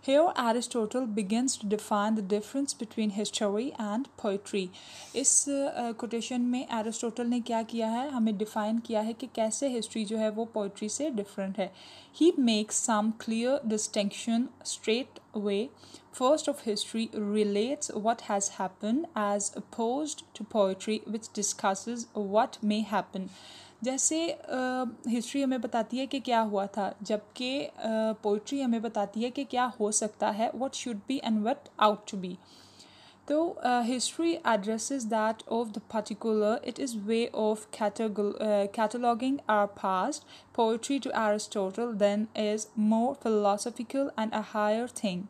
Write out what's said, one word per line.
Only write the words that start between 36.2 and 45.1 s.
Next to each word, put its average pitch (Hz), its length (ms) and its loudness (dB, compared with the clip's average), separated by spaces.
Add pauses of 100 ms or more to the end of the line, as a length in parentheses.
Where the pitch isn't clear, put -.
it 240 100 -6
is 269 200 -4
way 226 400 0
of 220 220 2
catego-, 208 760 -2
अ, 208 300 2
cataloging 233 720 2
our 208 320 4 (160)
past। 196 360 0 (400)
Poetry 233 460 2
to 247 80 -4
Aristotle 214 800 0
then 208 340 4 (100)
is 214 240 0 (200)
more 226 360 4
philosophical 226 1040 0
and 220 120 0
a 214 120 -2 (140)
higher 220 360 2
thing। 180 380 -2